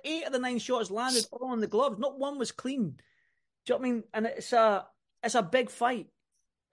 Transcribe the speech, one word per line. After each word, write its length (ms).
eight 220
of 80
the 60
nine 200
shots 320
landed 400
all 180
on 120
the 60
gloves. 320
Not 200
one 180
was 140
clean. 460
Do 80
you 20
know 20
what 100
I 40
mean? 120
And 120
it's 280
a, 320
it's 120
a 80
big 260
fight. 380